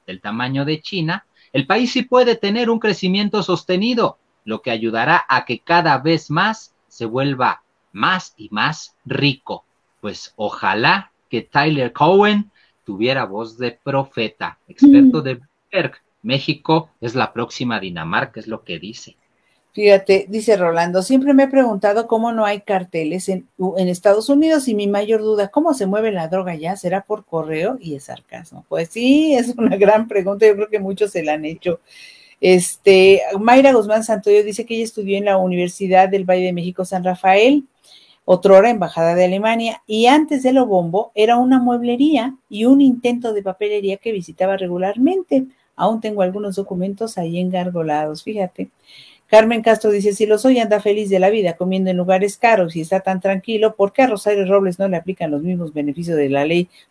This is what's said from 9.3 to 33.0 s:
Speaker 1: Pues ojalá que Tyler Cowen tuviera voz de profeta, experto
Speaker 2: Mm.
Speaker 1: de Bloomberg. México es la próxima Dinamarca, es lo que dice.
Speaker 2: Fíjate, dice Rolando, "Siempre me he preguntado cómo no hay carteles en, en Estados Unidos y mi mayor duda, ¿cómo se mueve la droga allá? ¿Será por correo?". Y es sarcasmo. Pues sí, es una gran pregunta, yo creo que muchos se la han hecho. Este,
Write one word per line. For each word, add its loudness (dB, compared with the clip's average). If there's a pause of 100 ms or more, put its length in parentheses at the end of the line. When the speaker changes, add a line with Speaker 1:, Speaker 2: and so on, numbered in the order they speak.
Speaker 1:
Pues -14
ojalá -2 (180)
que -6
Tyler -2
Cowen 2 (320)
tuviera -4
voz -12
de -6
profeta, -8
experto 6
Speaker 2:
Mm. -8
Speaker 1:
de -6
Bloomberg. -8 (280)
México -2 (100)
es -8
la -2
próxima -6
Dinamarca, -8
es -18
lo -12
que -12
dice. -18 (560)
Speaker 2:
Fíjate, 4
dice 0
Rolando, 0
"Siempre 2
me 6
he 0
preguntado 0
cómo -2
no -2
hay -4
carteles -4
en, -6 (300)
en 0
Estados 0
Unidos 2
y -2
mi -2
mayor 0
duda, -2
¿cómo 0
se -4
mueve -2
la -4
droga -4
allá? -8
¿Será -6
por -8
correo?". -6
Y -12
es -14
sarcasmo. -20
Pues -6
sí, 2
es -2
una 0
gran 4
pregunta, 0
yo 6
creo -4
que -2
muchos -4
se -6
la -2
han -6
hecho. -6 (640)
Este, 6 (180)